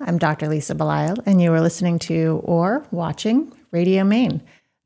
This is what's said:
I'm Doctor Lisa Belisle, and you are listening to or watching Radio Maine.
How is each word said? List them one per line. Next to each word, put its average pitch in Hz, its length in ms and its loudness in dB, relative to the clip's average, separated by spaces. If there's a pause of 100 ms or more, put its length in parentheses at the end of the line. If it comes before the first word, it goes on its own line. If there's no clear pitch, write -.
I'm 175 180 -2
Doctor 156 280 -2
Lisa 151 280 -4
Belisle, 156 500 -2
and 190 160 4
you 170 140 4
are 160 80 4
listening 170 380 0
to 160 440 -2
or 185 460 0
watching 220 600 -2 (200)
Radio 185 340 2
Maine. 202 380 0 (440)